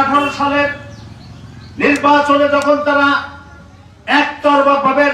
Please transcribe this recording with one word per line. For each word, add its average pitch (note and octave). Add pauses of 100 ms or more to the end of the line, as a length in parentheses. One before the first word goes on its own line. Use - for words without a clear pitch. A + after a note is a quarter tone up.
আঠারো C#4 (100)
সালের C#4+ (1120)
নির্বাচনে C#4+
যখন C#4+ (100)
তারা C#4 (1080)
একতরফাভাবে C#4